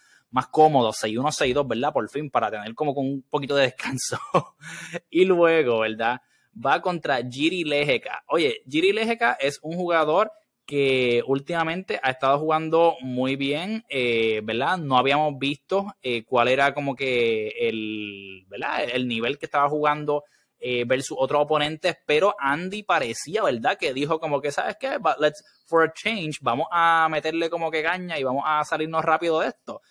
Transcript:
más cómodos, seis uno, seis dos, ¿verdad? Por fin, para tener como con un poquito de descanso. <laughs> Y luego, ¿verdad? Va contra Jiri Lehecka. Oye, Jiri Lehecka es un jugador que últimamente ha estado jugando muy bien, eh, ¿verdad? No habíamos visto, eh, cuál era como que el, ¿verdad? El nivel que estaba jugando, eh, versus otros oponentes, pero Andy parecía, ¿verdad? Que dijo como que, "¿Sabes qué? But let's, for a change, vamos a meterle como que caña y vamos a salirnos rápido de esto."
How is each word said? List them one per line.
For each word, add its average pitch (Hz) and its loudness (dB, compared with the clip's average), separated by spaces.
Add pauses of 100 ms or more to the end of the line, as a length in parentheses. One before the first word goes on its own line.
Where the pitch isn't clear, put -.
(300)
más 123 -2
cómodos, 143 4
seis 110 -2
uno, 143 0
seis 131 0
dos, 143 0
¿verdad? 123 -2
Por 110 -2
fin, 147 -8
para 113 0
tener 107 -10
como 147 -2
con 139 -4
un 135 -4
poquito 143 -4
de 139 4
descanso. - -4 (140)
<laughs> - 0 (540)
Y 175 4
luego, 165 4
¿verdad? 110 0 (340)
Va 135 0
contra 160 -2
Jiri 160 -2
Lehecka. 143 -2
Oye, 143 0
Jiri 165 2
Lehecka 226 0
es 139 -2
un 160 -8
jugador 175 2 (340)
que 131 2
últimamente 165 -2
ha 135 2
estado 135 2
jugando 160 2
muy 127 -2
bien, 160 -4
eh, 113 0
¿verdad? 131 -2
No 139 0
habíamos 139 2
visto, 151 -2 (140)
eh, 117 -4
cuál 120 2
era 135 4
como 139 -4
que 117 0 (100)
el, 104 -6
¿verdad? 113 -4
El 123 -2
nivel 117 -2
que - -12
estaba 143 2
jugando, 151 0 (360)
eh, 123 -2
versus 135 0
otros 143 2
oponentes, 151 0 (100)
pero 160 4
Andy 180 -2
parecía, 156 -2
¿verdad? 139 0
Que 147 -2
dijo 147 -2
como 147 -2
que, 143 -4
"¿Sabes - -4
qué? 269 -4
But 156 0
let's, 151 0 (240)
for 165 4
a 160 2
change, 190 -6
vamos 131 -2
a 165 4
meterle 160 -2
como 165 -2
que 156 -2
caña 175 -4
y 139 -2
vamos 131 -2
a 151 2
salirnos 160 -2
rápido 165 2
de 202 0
esto." - -12 (100)